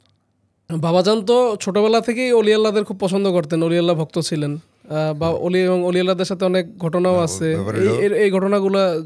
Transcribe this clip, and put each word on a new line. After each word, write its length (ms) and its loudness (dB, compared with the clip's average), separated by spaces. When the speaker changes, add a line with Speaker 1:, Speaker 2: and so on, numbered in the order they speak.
Speaker 1:
বাবাজান 460 2
তো 300 2
ছোটবেলা 460 0
থেকেই 320 -2
অলি 200 4
আল্লাহদের 300 0
খুব 160 -10
পছন্দ 320 0
করতেন, 320 0
অলি 140 0
আল্লাহ 180 2
ভক্ত 240 -4
ছিলেন। 360 -4
আহ, 580 -6
বা 140 -4
Speaker 2:
হুম। 100 -2
Speaker 1:
অলি 240 0
এবং 220 2
অলি 160 0
আল্লাহদের 260 0
সাথে 200 -4
অনেক 320 -2
ঘটনাও 360 0
Speaker 2:
হ্যাঁ, 100 2
Speaker 1:
আছে। 320 -2
Speaker 2:
ব্যাপার 200 -2
Speaker 1:
এই, 120 2
Speaker 2:
হলো 140 2
Speaker 1:
এই, 120 2
এই 180 2
ঘটনাগুলা 640 0